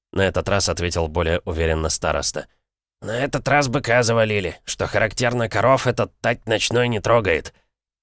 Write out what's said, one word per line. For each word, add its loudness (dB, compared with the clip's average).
на -2
этот 0
раз 0
ответил -2
более 0
уверенно 0
староста. -4
«На -10
этот -4
раз 2
быка 2
завалили. 0
Что -4
характерно, 0
коров 2
этот 0
тать -2
ночной 2
не -2
трогает». 2